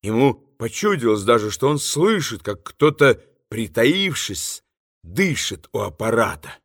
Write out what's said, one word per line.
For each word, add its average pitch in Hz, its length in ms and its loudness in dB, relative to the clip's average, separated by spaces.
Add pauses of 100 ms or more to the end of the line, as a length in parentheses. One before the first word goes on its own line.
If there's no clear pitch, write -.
Ему 113 320 2
почудилось 113 920 -2
даже, 107 260 2
что 131 180 -2
он 147 100 0
слышит, 156 640 -2
как 101 200 -8
кто-то, 143 600 2 (280)
притаившись, 120 1120 -2 (380)
дышит 110 720 -4
у - 80 -4
аппарата. - 840 -2